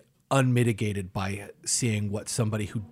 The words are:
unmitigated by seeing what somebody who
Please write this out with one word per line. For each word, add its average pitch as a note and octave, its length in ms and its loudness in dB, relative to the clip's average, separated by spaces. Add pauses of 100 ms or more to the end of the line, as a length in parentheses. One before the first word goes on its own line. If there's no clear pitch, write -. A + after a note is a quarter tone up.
(300)
unmitigated A#2 840 2
by G2 380 -6 (160)
seeing G#2+ 460 0
what G#2 180 -6
somebody G#2+ 380 0
who G#2 240 -6